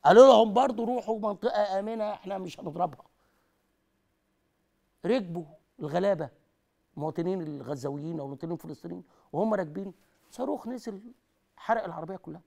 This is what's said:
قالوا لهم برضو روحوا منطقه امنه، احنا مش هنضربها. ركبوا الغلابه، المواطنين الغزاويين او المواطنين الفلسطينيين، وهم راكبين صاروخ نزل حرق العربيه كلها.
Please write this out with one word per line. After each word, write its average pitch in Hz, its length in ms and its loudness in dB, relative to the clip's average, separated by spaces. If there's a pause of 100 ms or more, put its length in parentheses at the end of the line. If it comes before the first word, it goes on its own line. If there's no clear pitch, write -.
قالوا 220 220 12
لهم 220 260 8
برضو 233 300 2
روحوا 226 360 -4
منطقه 208 600 -2
امنه، 214 340 -4
احنا 196 240 -10
مش 180 220 -10
هنضربها. 160 460 -6 (2000)
ركبوا 175 400 -2 (340)
الغلابه، 160 500 -2 (680)
المواطنين 170 440 -4
الغزاويين 143 800 -8
او 139 60 -8
المواطنين 151 280 -10
الفلسطينيين، 170 500 -12 (300)
وهم 214 200 0
راكبين 185 400 -6 (380)
صاروخ 262 360 -6
نزل 226 340 -10 (560)
حرق 226 260 -2
العربيه 165 320 -10
كلها. 165 320 -16